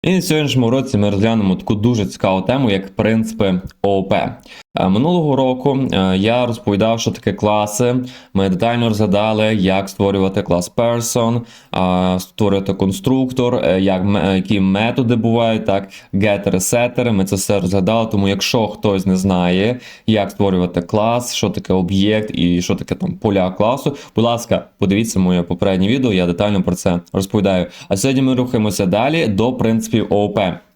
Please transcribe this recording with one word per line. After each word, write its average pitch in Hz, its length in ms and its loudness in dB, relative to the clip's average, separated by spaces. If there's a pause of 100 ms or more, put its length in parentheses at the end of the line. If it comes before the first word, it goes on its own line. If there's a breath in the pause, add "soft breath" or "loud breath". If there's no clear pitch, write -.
І 185 120 2
на 180 60 0
сьогоднішньому 131 460 0
уроці 131 300 0
ми 104 120 2
розглянемо 101 460 2
таку 101 200 -4
дуже 107 300 0
цікаву 95 360 -2
тему, 127 280 0
як 95 260 -2
принципи 107 680 0 (200)
О 98 160 2
О 95 60 0
П. 95 340 -2 (420 loud breath)
Е, 92 100 2
минулого 147 460 2
року, 131 440 0 (120)
е, 95 260 2
я 117 280 2
розповідав, 113 540 0
що 113 120 -2
таке 95 220 -4
класи. 107 600 0 (380 loud breath)
Ми 98 160 2
детально 117 400 0
розглядали, 107 680 2
як 95 340 0
створювати 98 520 0
клас 87 340 -2
person, 117 680 0 (300 loud breath)
а, 92 480 2
створювати 98 540 0
конструктор, 123 840 0
е, 92 260 2
як 95 220 0
ме-, 98 320 0
які 95 240 0
методи 113 560 0
бувають, 113 500 0
так, 98 240 -2 (240 loud breath)
гетери, 98 460 0
сетери. 120 520 0
Ми 95 140 2
це 101 100 -2
все 98 240 0
розглядали, 101 520 0
тому 98 160 0
якщо 101 400 0
хтось 98 380 -2
не 92 100 2
знає, 95 640 0 (280 loud breath)
як 101 240 2
створювати 90 500 0
клас, 113 520 -2
що 107 160 -2
таке - 240 -4
об'єкт 98 600 0
і 87 280 0
що 92 140 -2
таке - 200 -6
там 87 180 -6
поля 92 380 0
класу, 123 460 -2 (180 loud breath)
будь 113 100 2
ласка, 113 400 -2 (140)
подивіться 101 400 0
моє 90 240 2
попереднє 95 440 0
відео, 123 260 0
я 90 120 2
детально 95 380 0
про 87 120 -2
це 87 240 -2 (140)
розповідаю. 95 540 0 (220 loud breath)
А 98 80 0
сьогодні 135 240 0
ми 131 140 2
рухаємося 110 500 0
далі 123 420 0
до 110 260 0
принципів 113 560 0
О 101 140 2
О 104 60 0
П. 90 300 -2 (160)